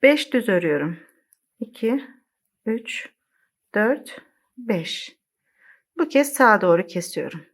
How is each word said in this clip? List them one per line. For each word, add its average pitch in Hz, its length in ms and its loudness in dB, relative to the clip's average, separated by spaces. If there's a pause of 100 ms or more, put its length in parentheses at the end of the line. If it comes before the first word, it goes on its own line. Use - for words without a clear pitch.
Beş 285 300 -2
düz 233 160 -2
örüyorum. 170 500 -4 (600)
İki, 233 460 -6 (600)
üç, - 440 -8 (640)
dört, 240 460 -2 (360)
beş. 214 600 -6 (800)
Bu 330 120 0
kez 277 240 4
sağa 220 280 8
doğru 175 260 4
kesiyorum. - 680 -8